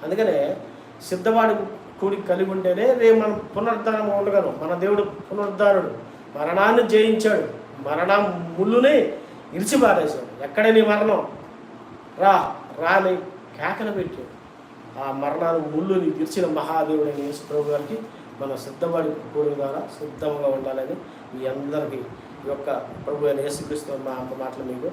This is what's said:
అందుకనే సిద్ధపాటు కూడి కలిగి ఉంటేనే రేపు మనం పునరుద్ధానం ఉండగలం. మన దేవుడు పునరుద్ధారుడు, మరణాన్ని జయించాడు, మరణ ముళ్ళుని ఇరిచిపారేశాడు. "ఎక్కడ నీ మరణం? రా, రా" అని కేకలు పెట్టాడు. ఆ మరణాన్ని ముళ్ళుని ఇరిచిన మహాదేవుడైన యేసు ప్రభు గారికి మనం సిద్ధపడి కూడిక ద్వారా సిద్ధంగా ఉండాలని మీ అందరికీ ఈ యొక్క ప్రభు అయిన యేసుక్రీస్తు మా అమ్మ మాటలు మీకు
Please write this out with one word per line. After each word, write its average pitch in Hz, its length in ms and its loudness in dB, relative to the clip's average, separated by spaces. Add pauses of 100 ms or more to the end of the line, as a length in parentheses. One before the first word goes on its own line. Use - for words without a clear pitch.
అందుకనే 170 520 0 (520)
సిద్ధపాటు 220 480 2 (440)
కూడి 196 160 0
కలిగి 190 340 0
ఉంటేనే 190 420 2
రేపు 226 260 8
మనం 208 220 0 (160)
పునరుద్ధానం 214 540 0
ఉండగలం. 196 520 0
మన 165 120 -4
దేవుడు 202 280 2
పునరుద్ధారుడు, 196 880 0 (480)
మరణాన్ని 202 500 4
జయించాడు, 220 540 4 (460)
మరణ 175 280 2 (420)
ముళ్ళుని 247 540 6 (400)
ఇరిచిపారేశాడు. 170 920 2
"ఎక్కడ 214 220 2
నీ 220 160 8
మరణం? 208 460 2 (920)
రా, 190 380 4 (220)
రా" 165 100 -2
అని 185 280 4 (400)
కేకలు 196 340 -4
పెట్టాడు. - 440 -8 (680)
ఆ 135 80 -4
మరణాన్ని 151 640 -2
ముళ్ళుని 180 320 2
ఇరిచిన 165 380 -2
మహాదేవుడైన 151 720 0
యేసు 143 300 -8
ప్రభు 147 140 -2
గారికి 147 360 -4 (420)
మనం 135 160 -6
సిద్ధపడి 160 800 -4
కూడిక 147 200 0
ద్వారా 139 260 -4 (180)
సిద్ధంగా 143 500 -4
ఉండాలని 135 460 -4 (400)
మీ 131 120 -8
అందరికీ 143 500 -6 (500)
ఈ - 20 -6
యొక్క - 280 -6
ప్రభు - 500 -4
అయిన 143 140 2
యేసుక్రీస్తు 147 520 -6
మా 135 180 -8
అమ్మ 127 280 -8
మాటలు 131 260 -8
మీకు 127 280 -8